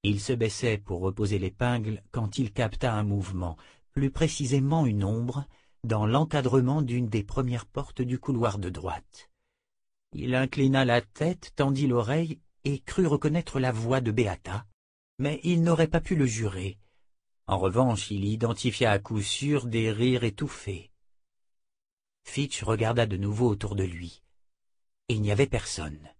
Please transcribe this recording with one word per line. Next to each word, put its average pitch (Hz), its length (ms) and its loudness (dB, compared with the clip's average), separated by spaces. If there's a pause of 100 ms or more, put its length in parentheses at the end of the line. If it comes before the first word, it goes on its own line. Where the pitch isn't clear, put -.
Il 101 160 2
se - 140 -2
baissait 113 460 0
pour 90 220 -6
reposer 98 360 0
l'épingle 110 640 -2 (100)
quand 110 280 -4
il 117 120 -2
capta 117 420 -2
un 107 100 0
mouvement, 92 520 -2 (360)
plus 135 180 0
précisément 143 800 0
une 104 160 0
ombre, 120 420 -2 (380)
dans 107 240 0
l'encadrement 135 760 4
d'une 123 260 0
des 104 160 0
premières 123 440 -4
portes - 340 -8
du 123 160 -2
couloir 117 400 0
de 92 120 -4
droite. - 600 -10 (840)
Il 127 200 -4
inclina 135 520 2
la 120 160 4
tête, - 540 -6
tendit 139 320 2
l'oreille 139 520 0 (240)
et 139 160 -2
crut - 280 0
reconnaître 147 520 0
la 127 120 2
voix 117 300 0
de 113 100 0
Beata, 107 540 -2 (540)
mais 143 240 -2
il 170 180 4
n'aurait 165 260 4
pas 160 140 2
pu 175 140 -2
le 143 100 4
jurer. 98 540 -4 (680)
En 95 120 0
revanche, 104 520 2
il 101 140 -2
identifia 113 680 0
à 101 80 4
coup 104 220 -2
sûr 135 460 -2
des 113 240 0
rires 120 320 2
étouffés. - 680 -6 (1300)
Fitch - 400 -6
regarda 113 420 2
de 101 120 -4
nouveau 104 320 0
autour 101 260 -2
de 95 80 0
lui. 85 400 -8 (840)
Il 107 120 0
n'y 104 100 2
avait 131 160 4
personne. 78 640 -6 (100)